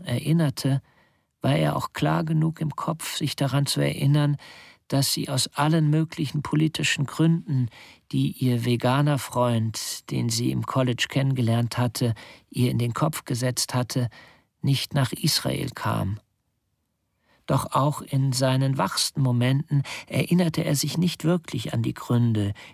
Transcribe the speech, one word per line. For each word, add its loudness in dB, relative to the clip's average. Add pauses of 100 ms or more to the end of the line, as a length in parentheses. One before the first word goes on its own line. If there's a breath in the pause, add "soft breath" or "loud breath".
erinnerte, 0 (640 soft breath)
war 2
er 0
auch -6
klar 0
genug 0
im -4
Kopf, -6
sich -4
daran 0
zu 0
erinnern, 2 (500 loud breath)
dass 0
sie -4
aus -2
allen 2
möglichen 0
politischen 0
Gründen, 2 (420 loud breath)
die 0
ihr 0
veganer 2
Freund, -2
den -2
sie -2
im -2
College 0
kennengelernt 0
hatte, 0 (340 loud breath)
ihr 0
in 0
den -2
Kopf -2
gesetzt -2
hatte, -2 (540 loud breath)
nicht 0
nach 2
Israel -2
kam. -2 (1300 soft breath)
Doch -2
auch 0
in 0
seinen 2
wachsten -2
Momenten 2 (240 loud breath)
erinnerte 2
er 0
sich -2
nicht 0
wirklich -2
an 0
die -2
Gründe, 0 (200 loud breath)